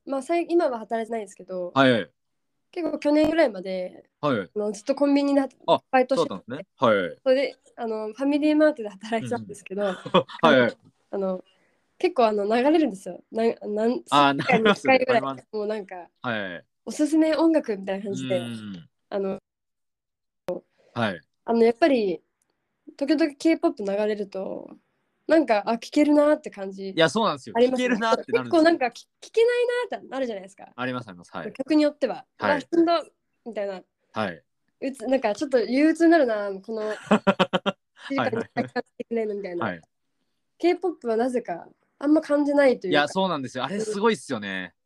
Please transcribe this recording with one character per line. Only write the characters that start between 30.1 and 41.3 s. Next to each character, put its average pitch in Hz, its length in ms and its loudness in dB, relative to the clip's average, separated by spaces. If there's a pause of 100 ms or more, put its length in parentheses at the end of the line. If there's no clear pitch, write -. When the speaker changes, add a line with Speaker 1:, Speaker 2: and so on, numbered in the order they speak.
Speaker 1:
る 269 60 -4
じ 233 60 -6
ゃ 214 40 -8
な 196 40 -12
い 185 40 -18
で 190 60 -20
す - 60 -20
か。 - 200 -20
Speaker 2:
あ 123 100 -8
り 127 80 -4
ま 123 100 -8
す、 107 60 -20
あ - 20 -14
り 90 60 -18
ま 85 80 -20
す。 - 60 -20
は 90 140 -10
い。 208 80 -12
Speaker 1:
曲 277 220 -2
に 302 80 4
よ 294 80 0
っ 294 60 -12
て 269 100 -2
は。 - 180 -8 (120)
Speaker 2:
は 101 160 0
い。 - 40 -2
Speaker 1:
あ、 - 40 -4
し - 140 -14
ん 339 100 4
ど 339 60 2 (540)
み 233 80 -12
た 208 100 -6
い 202 40 -6
な。 190 140 -10 (320)
Speaker 2:
は 107 180 -4
い。 80 120 -16 (380)
Speaker 1:
う 269 100 -6
つ-、 233 140 -12
な 262 120 0
ん - 20 0
か 214 160 -2
ち - 80 -8
ょ 294 40 -6
っ - 40 -8
と 254 120 4
憂 262 260 2
鬱 320 160 2
に 330 60 8
な 339 60 6
る 294 80 4
な、 208 260 -2 (100)
こ 226 120 -12
の 220 80 -6 (120)
Speaker 2:
<laughs> - 1160 -2
Speaker 1:
一 269 60 -4
時 - 0 -
間 254 160 0
に 220 80 -2
一 233 160 -8
回 - 100 -2
聴 - 140 -8
い - 40 -6 (140)
て 233 60 -12
く - 120 -8
れ 226 120 -2
る 208 80 -6
み 202 80 -8
た 185 80 -10
い 180 40 -8
な。 175 100 -4
Speaker 2:
は 101 60 -2
い - 20 -6
は 85 40 -12
い。 - 40 -14
は - 40 -20
い。 - 40 -20 (680)
Speaker 1:
K- 349 180 2
ポ 359 140 -6
ッ - 40 -4
プ - 140 -12
は 226 80 0
な 233 140 0
ぜ 247 140 -2